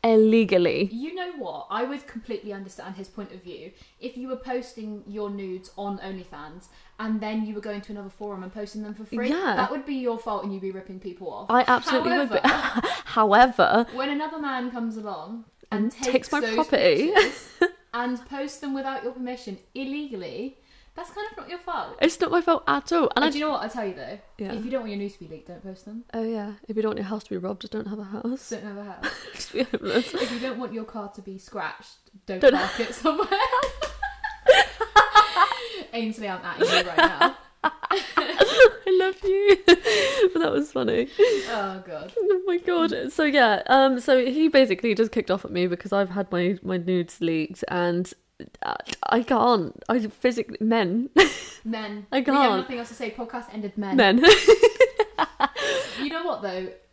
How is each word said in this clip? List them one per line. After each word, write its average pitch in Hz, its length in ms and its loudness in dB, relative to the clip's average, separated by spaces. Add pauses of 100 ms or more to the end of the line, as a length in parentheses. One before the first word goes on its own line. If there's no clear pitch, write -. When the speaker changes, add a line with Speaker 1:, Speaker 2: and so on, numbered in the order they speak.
Speaker 1:
illegally." 214 920 4
Speaker 2:
You 294 220 -8
know 359 180 -8
what? 202 360 -12
I 220 140 -4
would 277 240 -10
completely 214 460 -12
understand 190 420 -14
his 190 140 -16
point - 240 -14
of 185 100 -20
view. 175 280 -16 (280)
If 240 160 -12
you 254 140 -12
were 247 80 -8
posting 247 680 -10
your 208 240 -8
nudes 190 480 -12
on 202 220 -8
OnlyFans 175 680 -16 (320)
and 220 200 -4
then 220 260 -4
you 214 100 -10
were 208 60 -8
going 202 200 -8
to 214 100 -16
another 202 180 -12
forum 196 340 -12
and 185 100 -14
posting 214 300 -10
them 208 100 -12
for 214 100 -14
free, 247 260 -4
Speaker 1:
Yeah. 330 260 -2
Speaker 2:
that 254 160 -2
would 285 140 -8
be 285 100 -8
your 247 240 -4
fault 202 240 -6
and 196 100 -8
you'd 190 80 -10
be 190 100 -8
ripping 185 280 -14
people 180 340 -12
off. 190 160 -12
Speaker 1:
I 247 180 4
absolutely 247 500 0
would 277 120 0
be. 202 140 0
Speaker 2:
However, - 440 0
Speaker 1:
<laughs> - 180 -6
However, 226 880 4
Speaker 2:
when 262 160 -4
another 311 300 -6
man 254 320 -6
comes 226 240 -6
along 208 500 -10 (260)
and 208 140 0
Speaker 1:
and 247 60 -2
Speaker 2:
takes 254 160 -6 (220)
Speaker 1:
takes - 20 -4
my 294 100 0
Speaker 2:
those 220 140 -2
Speaker 1:
property. 180 560 2
Speaker 2:
pictures 415 380 -6 (240)
Speaker 1:
<laughs> - 220 -20
Speaker 2:
and 247 340 -4
posts 277 300 -10
them 277 160 -8
without 269 280 -8
your 247 100 -6
permission 247 440 -10 (160)
illegally, 269 840 -10 (380)
that's 349 140 -14
kind 415 220 -10
of 440 60 -20
not - 120 -16
your 349 80 -12
fault. 311 420 -10
Speaker 1:
It's 330 220 2
not 339 80 0
my 339 120 2
fault 330 260 0
at 277 240 -2
all. 330 140 4
And - 120 0
Speaker 2:
And 285 80 2
Speaker 1:
I 320 60 4
Speaker 2:
do 285 80 -4
you 302 60 -2
know 302 80 -2
what? 233 100 -4
I 220 60 -8
tell 233 180 -8
you 185 80 -8
though, 151 240 -14 (180)
Speaker 1:
Yeah. 196 160 -8
Speaker 2:
if 220 100 -8
you 247 60 -8
don't 262 120 -4
want 214 100 -8
your 202 80 -6
news 202 140 -8
to - 60 -20
be 165 80 -18
leaked, 156 200 -18
don't 170 160 -18
post 190 220 -16
them. 226 180 -14 (100)
Speaker 1:
Oh 220 100 -6
yeah. 214 300 -6 (140)
If 214 80 -8
you 220 80 0
don't 214 80 0
want 214 80 -6
your 196 80 -6
house 208 160 -8
to - 80 -20
be 196 60 -6
robbed, 190 340 -8
don't 214 160 -8
have 208 120 -10
a 208 40 -12
house. 220 480 -8
Speaker 2:
Don't 196 120 -10
have 202 140 -12
a 202 60 -14
house. 196 220 -14 (160)
Speaker 1:
<laughs> - 120 -18
Just - 200 -14
be 254 100 -2
homeless. 220 500 -4
Speaker 2:
If 262 180 -4
you 240 80 -8
don't 247 200 -8
want 240 140 -10
your 220 120 -10
car 208 300 -12
to 202 80 -18
be 190 160 -14
scratched, - 580 -12 (300)
don't 185 120 -6
Speaker 1:
Don't 254 140 8
Speaker 2:
park - 260 -2
it 226 140 -4
somewhere. 311 340 -2
<laughs> 392 100 -2 (2500)
Ainsley, 220 340 -6
I'm 185 160 -8
at 175 160 -10
you 440 60 4 (240)
right - 80 -2
now. 320 440 2
<laughs> - 120 -20
Speaker 1:
<laughs> - 100 -14
I 381 1400 4
love 381 240 0
you. 392 340 6 (100)
<laughs> - 0 - (680)
But 339 60 0
that 330 120 2
was 294 200 -2
funny. 233 380 0 (100)
Speaker 2:
Oh, 226 640 2
God. 180 320 -14
Speaker 1:
Oh 381 300 2
my 349 100 0
God. 330 540 -2
So 320 120 0
yeah, 262 440 4
um, 262 320 6
so 262 260 4
he 302 220 2
basically 233 480 4
just 220 160 2
kicked - 180 -2
off 190 160 0
at - 60 -8
me 180 160 0
because 175 260 -4
I've 196 160 2
had 185 220 -4
my, 180 320 0
my 185 140 -4
nudes 175 440 -2
leaked 160 460 -2
and, 175 440 0 (520)
uh, - 120 -4 (340)
I 240 120 2
can't. 226 540 2 (140)
I 240 180 2
physically, 233 520 -4
men. 220 500 0 (280)
<laughs> - 280 -16
Speaker 2:
Men. 208 460 -10
Speaker 1:
I 262 80 2
Speaker 2:
We 262 60 -2
have - 0 -
Speaker 1:
can't. 262 360 4
Speaker 2:
nothing 247 180 -8
else 233 100 -10
to 226 60 -18
say. 226 160 -8
Podcast 233 420 -12
ended. 208 240 -10
Men. 202 200 -4
Speaker 1:
Men. 247 320 6
<laughs> 415 60 12 (1700)
Speaker 2:
You 285 80 -4
know 330 140 -6
what 294 180 -4
though? 185 260 -8 (260)